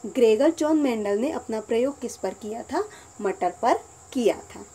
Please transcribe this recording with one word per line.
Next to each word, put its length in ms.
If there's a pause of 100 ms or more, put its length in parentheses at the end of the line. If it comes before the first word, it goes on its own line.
ग्रेगर 440
जॉन 260
मेंडल 420
ने 120
अपना 300
प्रयोग 400
किस 160
पर 180
किया 280
था? 220 (360)
मटर 300
पर 240 (380)
किया 240
था। 380